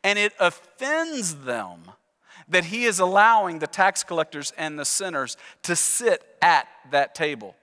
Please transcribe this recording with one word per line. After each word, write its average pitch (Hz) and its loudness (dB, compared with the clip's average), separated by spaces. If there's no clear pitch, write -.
and 202 0
it 208 0
offends 254 -2
them 98 -10
that 180 2
he 220 -4
is 208 0
allowing 190 4
the 156 -4
tax 190 0
collectors 151 -4
and 156 -8
the 143 -8
sinners 151 -4
to 175 -2
sit - 0
at 160 4
that 143 0
table. 143 -6